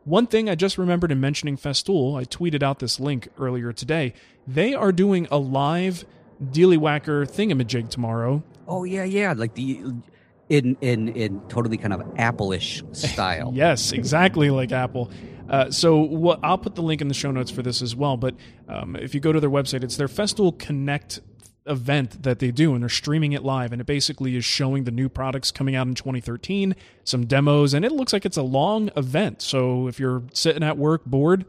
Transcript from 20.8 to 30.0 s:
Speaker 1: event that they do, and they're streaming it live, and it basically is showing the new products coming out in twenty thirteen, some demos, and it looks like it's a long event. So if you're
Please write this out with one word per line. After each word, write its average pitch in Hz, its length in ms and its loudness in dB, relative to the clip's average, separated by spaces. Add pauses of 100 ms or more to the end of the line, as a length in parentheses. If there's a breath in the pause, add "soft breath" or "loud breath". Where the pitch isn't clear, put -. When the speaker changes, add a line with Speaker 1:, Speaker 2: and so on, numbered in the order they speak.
Speaker 1:
event 135 560 -2
that 127 160 0
they 127 120 0
do, 147 220 4
and 120 100 0
they're 120 60 -2
streaming 151 440 0
it 139 100 -4
live, 131 280 -2
and 120 100 -6
it 113 60 -10
basically 135 480 -2
is 120 100 -2
showing 135 380 0
the 120 80 -4
new 127 180 0
products 131 420 -4
coming 135 240 -2
out 127 120 0
in 127 80 -2
twenty 131 260 -6
thirteen, 190 540 -2 (280 soft breath)
some 123 220 -2
demos, 143 480 4
and 151 100 2
it 254 80 2
looks 269 220 -2
like 202 100 0
it's 185 140 -4
a 143 60 0
long 185 520 0
event. 139 460 -2
So 127 460 0
if 123 120 -8
you're 127 220 -2 (100)